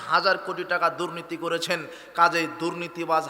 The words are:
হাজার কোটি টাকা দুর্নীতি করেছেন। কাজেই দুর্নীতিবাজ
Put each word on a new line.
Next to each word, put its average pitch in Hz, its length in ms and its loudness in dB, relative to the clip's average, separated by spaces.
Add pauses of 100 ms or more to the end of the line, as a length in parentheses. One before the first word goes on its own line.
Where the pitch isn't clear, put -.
হাজার 180 300 4
কোটি 175 260 -4
টাকা 175 260 2
দুর্নীতি 165 460 -6
করেছেন। 165 500 -2 (280)
কাজেই 170 320 4 (120)
দুর্নীতিবাজ 165 720 -2